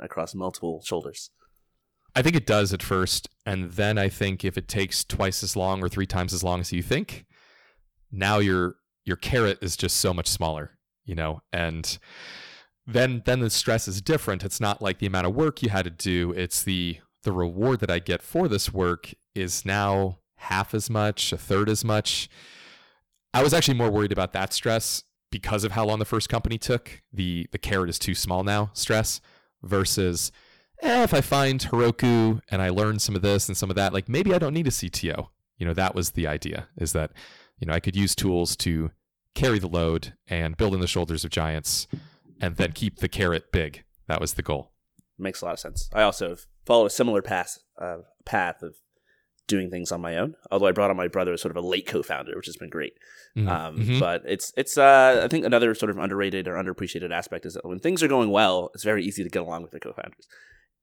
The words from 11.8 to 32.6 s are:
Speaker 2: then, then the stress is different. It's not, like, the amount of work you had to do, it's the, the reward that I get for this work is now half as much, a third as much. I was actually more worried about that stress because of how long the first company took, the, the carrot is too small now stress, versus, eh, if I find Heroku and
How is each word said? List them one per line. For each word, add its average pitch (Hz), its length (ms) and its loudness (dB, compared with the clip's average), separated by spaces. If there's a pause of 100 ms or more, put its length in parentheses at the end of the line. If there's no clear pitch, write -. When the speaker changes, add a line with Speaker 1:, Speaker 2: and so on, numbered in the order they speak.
Speaker 2:
then, 120 400 0
then 127 140 2
the 113 100 2
stress - 380 0
is 98 120 -4
different. 101 440 -2
It's - 160 -6
not, 104 200 -2
like, 95 180 -2
the 101 80 -2
amount 92 200 0
of 98 80 0
work 151 280 0
you 117 80 2
had 95 140 2
to 87 60 -6
do, 87 460 0
it's 90 260 -4
the, 87 360 -2 (260)
the 104 80 0
reward 92 480 0
that 95 100 -2
I 85 80 0
get 85 240 -2
for 170 260 0
this 101 240 0
work 90 400 -2 (220)
is 92 300 -4
now 98 540 0 (180)
half - 360 -4
as 110 160 -2
much, 107 440 0
a 95 40 -2
third 101 320 0
as 107 160 0
much. - 440 0 (1080)
I 127 80 4
was 143 100 6
actually 151 220 4
more 117 160 2
worried 104 220 2
about 92 200 0
that 95 200 -4
stress - 520 -2 (260)
because 104 340 -2
of 101 80 -4
how 110 120 0
long 107 140 2
the 107 80 -2
first - 240 -2
company 113 260 -2
took, - 460 -4 (100)
the, 87 400 -4
the 104 60 -6
carrot 92 320 0
is - 80 -4
too 92 160 -2
small 92 280 -2
now 104 300 0
stress, - 480 -2 (420)
versus, 92 720 0 (480)
eh, 247 220 4
if 226 100 4
I 143 80 4
find 135 400 2
Heroku 117 800 4 (100)
and 95 120 0